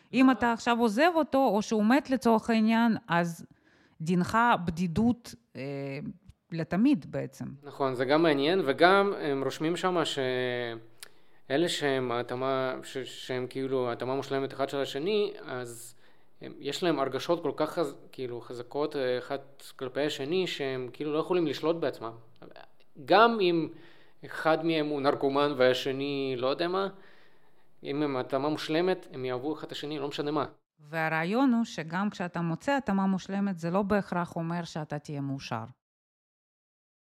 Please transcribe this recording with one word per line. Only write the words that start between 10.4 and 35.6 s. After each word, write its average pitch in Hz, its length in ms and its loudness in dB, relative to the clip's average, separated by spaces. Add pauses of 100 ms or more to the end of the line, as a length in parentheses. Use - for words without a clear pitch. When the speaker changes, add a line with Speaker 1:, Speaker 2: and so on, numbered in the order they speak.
Speaker 2:
שהם 135 440 0
ההתאמה, 131 720 -2
ש-, - 160 -12
שהם 127 520 -6
כאילו 131 380 -2
ההתאמה 123 260 -4
מושלמת 135 380 -4
אחד 139 160 -2
של 143 100 -4
השני, 170 540 -2 (120)
אז 123 500 -12 (460)
הם, 131 180 -14
יש 139 240 -6
להם 165 160 4
הרגשות 135 440 -2
כל 139 140 -2
כך 156 220 -2
חז-, 147 160 -2 (180)
כאילו, 120 280 -10
חזקות, 139 560 -6
אה, 127 220 0
אחד 135 200 -6 (380)
כלפי 135 300 -2
השני, 151 400 -2
שהם 131 460 -4
כאילו 147 200 -6
לא 151 60 0
יכולים 165 280 2
לשלוט 151 300 0
בעצמם. 123 360 -4 (920)
גם 220 360 8
אם 170 280 2 (560)
אחד 160 400 0
מהם 160 220 0
הוא 147 140 -4
נרקומן 143 560 2
והשני 135 800 2
לא 123 80 -2
יודע 143 220 -2
מה, 190 200 -2 (920)
אם 143 200 -4
הם 143 140 -2
התאמה 131 320 -2
מושלמת, 165 640 0
הם 131 120 -8
יאהבו 127 300 -4
אחד - 120 -12
את - 60 -12
השני, 151 260 -8
לא 139 100 -6
משנה 147 220 -4
מה. 156 140 0 (340)
Speaker 1:
והרעיון 160 720 0
הוא 233 120 2
שגם 180 460 -4
כשאתה 175 300 -6
מוצא 170 360 0
התאמה 196 300 0
מושלמת, 196 520 -2
זה 165 120 -4
לא 190 120 2
בהכרח 190 540 0
אומר 170 280 -4
שאתה 151 340 -8
תהיה 147 220 -8
מאושר. 135 440 -6 (1500)